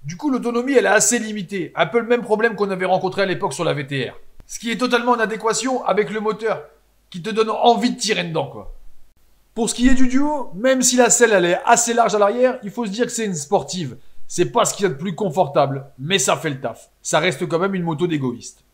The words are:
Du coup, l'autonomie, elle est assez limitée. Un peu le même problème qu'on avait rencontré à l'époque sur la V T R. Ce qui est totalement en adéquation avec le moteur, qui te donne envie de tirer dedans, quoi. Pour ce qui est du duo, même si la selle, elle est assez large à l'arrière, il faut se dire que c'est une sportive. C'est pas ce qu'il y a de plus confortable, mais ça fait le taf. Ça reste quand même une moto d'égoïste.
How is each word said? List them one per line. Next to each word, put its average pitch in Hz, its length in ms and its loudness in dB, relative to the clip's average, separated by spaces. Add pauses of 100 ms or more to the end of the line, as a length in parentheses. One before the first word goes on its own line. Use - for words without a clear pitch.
Du 160 120 -12
coup, 294 140 -2
l'autonomie, 240 440 0
elle 214 120 6
est - 20 4
assez 214 300 4
limitée. 202 560 -6
Un 165 120 0
peu 233 120 0
le 226 80 -2
même 240 160 0
problème 214 320 0
qu'on 196 160 -2
avait 185 160 -4
rencontré 185 360 0
à 190 40 0
l'époque 180 260 -4
sur 170 120 -6
la 147 100 0
V 143 100 -6
T 139 240 -6
R. - 60 -14 (320)
Ce - 140 -14
qui 233 100 -6
est 226 60 -2
totalement 240 360 0
en 233 60 2
adéquation 226 680 -2
avec 190 260 0
le 214 100 -6
moteur, 214 420 -4 (480)
qui 185 100 -12
te 165 80 -8
donne 220 220 0
envie 226 400 2
de - 80 -8
tirer 196 240 -2
dedans, 156 240 -4
quoi. - 300 -16 (760)
Pour 220 140 -2
ce - 60 -4
qui 240 140 6
est 262 60 10
du 254 120 10
duo, 277 480 2
même 254 280 2
si 247 120 2
la 240 160 6
selle, 226 220 6
elle 185 120 6
est 175 220 2
assez 233 280 4
large 226 200 2
à 208 60 4
l'arrière, 247 420 2
il 202 80 -10
faut 240 160 -6
se 190 60 -6
dire 233 140 -2
que 240 60 -8
c'est 220 120 -4
une 196 100 -4
sportive. 160 600 -4 (320)
C'est - 240 -2
pas 240 120 0
ce - 80 -4
qu'il 202 120 -6
y - 20 2
a 185 40 2
de 147 40 -6
plus 165 220 -8
confortable, 147 720 -2 (120)
mais 175 220 -2
ça 180 160 0
fait 156 140 -6
le 131 100 -8
taf. - 300 -10 (120)
Ça - 160 0
reste 175 280 -2
quand 160 120 -2
même 190 160 -2
une 180 80 -2
moto 165 240 -2
d'égoïste. 131 560 -6 (100)